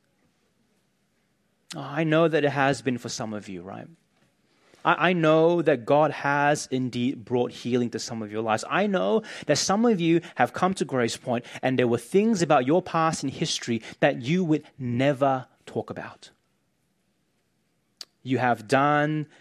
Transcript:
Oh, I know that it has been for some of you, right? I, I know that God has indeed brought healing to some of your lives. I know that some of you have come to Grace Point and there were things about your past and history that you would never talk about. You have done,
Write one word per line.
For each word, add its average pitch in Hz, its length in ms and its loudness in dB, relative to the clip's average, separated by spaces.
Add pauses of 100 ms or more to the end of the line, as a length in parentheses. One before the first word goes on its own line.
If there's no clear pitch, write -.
(1700)
Oh, 160 60 -12
I 143 240 -4
know 160 240 4
that 151 160 2
it 143 60 2
has 135 320 0
been 123 160 -2
for 117 100 -10
some 110 260 -8
of 104 140 -12
you, 90 140 -12
right? 107 260 -14 (960)
I, 165 240 4
I - 20 2
know 165 480 4
that 143 240 0
God 143 280 2
has 143 580 0
indeed 123 540 -2
brought 123 260 -2
healing 120 400 -2
to 113 80 -6
some 113 240 -8
of 104 100 -10
your 110 100 -4
lives. 110 280 0
I 175 160 0
know 110 360 0 (240)
that 143 120 2
some 208 260 2
of 226 160 4
you 170 220 4 (140)
have - 180 0
come 185 200 0
to 170 120 -4
Grace 123 300 -2
Point 120 280 -4 (160)
and 131 180 0
there 123 100 2
were 117 100 2
things 208 420 2
about 147 260 2
your 160 140 4
past 160 420 0
and 135 100 -4
history 123 500 -4 (180)
that 139 220 2
you 170 220 0
would 156 200 0 (140)
never 131 680 0 (200)
talk - 240 -8
about. - 400 -14 (1900)
You 127 160 -2
have 113 280 0
done, 147 600 2 (140)